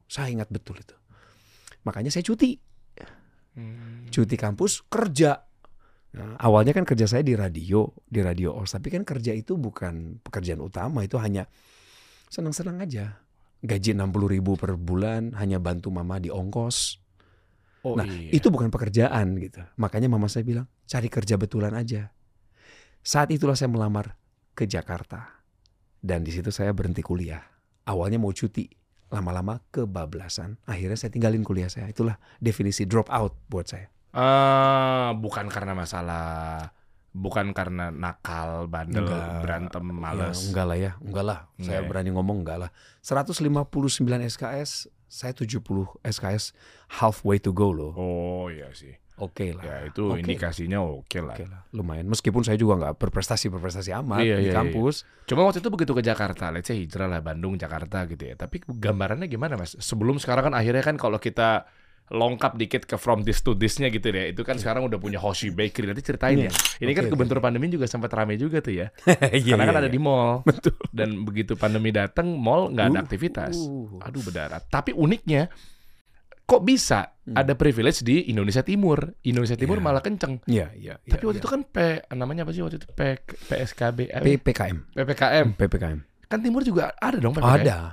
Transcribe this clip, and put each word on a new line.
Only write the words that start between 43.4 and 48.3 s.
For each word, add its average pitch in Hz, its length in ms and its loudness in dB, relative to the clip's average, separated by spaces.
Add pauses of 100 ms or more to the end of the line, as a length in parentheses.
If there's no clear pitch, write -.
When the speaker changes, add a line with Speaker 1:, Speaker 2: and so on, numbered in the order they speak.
Speaker 1:
puluh 139 160 0
sembilan 123 400 0
S 113 80 -6
K 123 240 -8
S, 147 120 -6 (360)
saya - 240 -12
tujuh 120 320 -6
puluh 95 240 -2 (160)
S 107 160 -4
K 98 160 -2
S, 107 160 -4 (480)
halfway 104 400 4
to 95 160 0
go 101 160 4
loh. 78 240 -4
Speaker 2:
Oh, 90 560 -4